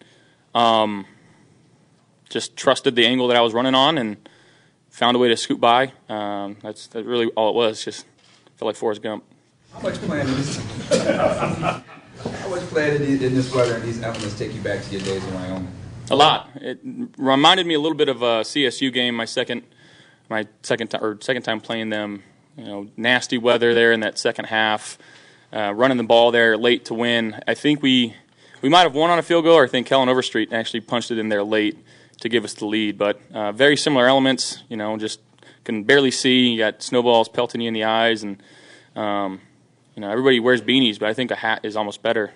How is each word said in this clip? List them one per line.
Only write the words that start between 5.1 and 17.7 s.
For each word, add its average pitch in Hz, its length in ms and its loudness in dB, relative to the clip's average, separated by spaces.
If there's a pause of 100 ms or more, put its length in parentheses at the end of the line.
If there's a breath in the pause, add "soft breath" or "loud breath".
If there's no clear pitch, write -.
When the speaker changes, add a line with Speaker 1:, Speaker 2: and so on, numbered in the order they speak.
Speaker 1:
a 123 40 2
way 123 100 4
to 113 80 2
scoot - 220 -6
by. 127 340 4 (160)
Um, 104 520 -6
that's, - 260 -14
that's 113 180 -12
really 117 220 -2
all 110 220 0
it 101 60 -2
was, 110 280 0
just - 220 -12 (520 soft breath)
felt 113 100 -6
like 107 80 -4
Forrest 107 260 -4
Gump. 107 220 -10 (500)
Speaker 2:
How - 80 -16
much - 140 -4
planning 269 400 -4
is, - 220 -4 (320)
<laughs> - 0 -
how - 1600 -4
much 175 200 -6
planning 147 340 0
in, 135 180 0
in 127 140 0
this 131 180 0
weather 120 220 2
and 113 80 -6
these 117 180 -6
elements 110 360 -6
take 107 160 -8
you - 80 -10
back 98 220 -6
to - 80 -14
your 98 100 -6
days 95 220 -4
in 95 100 -8
Wyoming? 92 340 -8 (420)
Speaker 1:
A 135 60 2
lot. 139 400 4
It 127 240 -12 (380)
reminded 151 500 2
me 165 60 -2